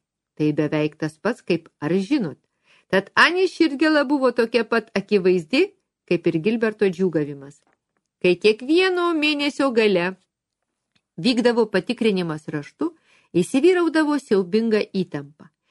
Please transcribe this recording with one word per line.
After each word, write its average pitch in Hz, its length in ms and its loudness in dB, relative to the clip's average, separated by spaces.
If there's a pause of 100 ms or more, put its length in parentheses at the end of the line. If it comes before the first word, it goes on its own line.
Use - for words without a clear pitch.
(380)
Tai 151 140 0
beveik 151 440 -2
tas 156 220 -8
pats, 240 240 -6
kaip 165 260 -4 (120)
„ar 147 100 -4
žinot?“ 190 480 -2 (540)
Tad 196 220 0
Anės 339 420 2
širdgėla 302 480 2
buvo 262 260 0
tokia 233 340 0
pat 226 300 -2
akivaizdi, 190 760 0 (340)
kaip 170 200 0
ir 165 120 0
Gilberto 220 480 -2
džiūgavimas. 156 760 -4 (600)
Kai 180 140 2
kiekvieno 339 800 0
mėnesio 285 580 -2
gale 190 420 0 (1040)
vykdavo 226 540 0
patikrinimas 190 760 -2
raštu, 160 440 -8 (420)
įsivyraudavo 302 840 2
siaubinga 208 640 0 (100)
įtampa. 151 580 -8 (200)